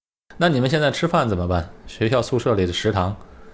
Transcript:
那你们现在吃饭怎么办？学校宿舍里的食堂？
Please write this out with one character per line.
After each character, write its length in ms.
那 120
你 120
们 80
现 140
在 80
吃 160
饭 220
怎 100
么 80
办？ 240
学 220
校 120
宿 160
舍 200
里 100
的 60
食 180
堂？ 240